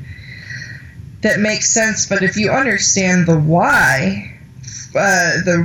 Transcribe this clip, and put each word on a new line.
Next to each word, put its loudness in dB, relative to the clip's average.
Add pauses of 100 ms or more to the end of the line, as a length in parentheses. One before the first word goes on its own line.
(1200)
that 2
make 0
sense, 2
but 0
if 0
you 0
understand 2
the 4
why, 2 (600)
uh, 2
the 2